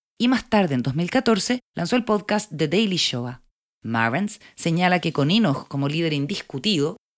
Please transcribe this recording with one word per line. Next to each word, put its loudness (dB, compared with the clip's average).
y 2
más 0
tarde, 2
en 0
dos 0
mil -2
catorce, 2
lanzó 0
el 0
podcast 0
The 0
Daily 2
Shoah. -4
Marantz -2
señala 2
que -2
con 0
Enoch 2
como -2
líder -2
indiscutido, -2